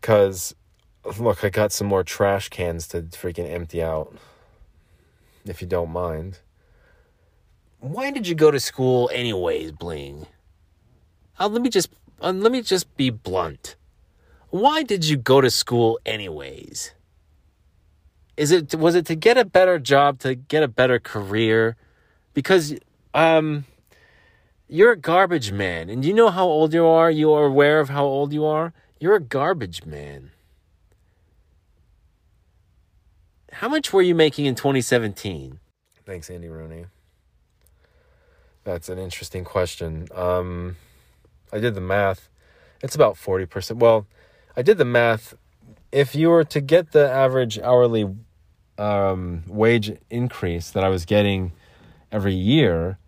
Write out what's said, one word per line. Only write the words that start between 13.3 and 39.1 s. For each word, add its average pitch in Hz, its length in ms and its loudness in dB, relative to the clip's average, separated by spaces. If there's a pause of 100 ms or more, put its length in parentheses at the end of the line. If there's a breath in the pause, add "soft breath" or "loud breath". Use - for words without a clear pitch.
Why 285 340 0
did 202 200 -4
you 156 120 0
go 131 240 4
to 131 100 4
school 117 560 0
anyways? 82 880 -12 (1400)
Is 151 160 0
it, 170 240 0
was 165 180 2
it 175 120 2
to 165 100 -4
get 220 200 4
a 247 80 4
better 180 360 4
job, 139 400 2
to 131 160 -4
get 143 260 -2
a 143 60 0
better 123 320 2
career? 110 760 -2 (580)
Because, 151 400 0 (400)
um, 156 500 2 (1080 soft breath)
you're 208 220 6
a 208 60 -2
garbage 165 520 0
man, 90 380 -6
and 120 160 -6
you 165 80 0
know 226 160 6
how 185 160 0
old 156 300 2
you 165 100 4
are? 165 260 6
You 156 220 4
are 147 140 4
aware 143 340 4
of 143 80 0
how 139 160 -2
old 143 300 -2
you 151 100 -2
are? 156 300 -2 (260)
You're 185 160 4
a 190 40 2
garbage 135 680 -4
man. 71 440 -16 (3250)
How - 200 -8
much 294 240 -4
were 190 80 6
you 180 120 4
making 156 300 2
in 135 100 0
twenty 135 280 0
seventeen? 98 760 -4 (460)
Thanks, 90 240 -16
Andy 85 200 -14
Rooney. 80 360 -16 (1800)
That's 90 260 -10
an 92 80 -10
interesting 92 440 -12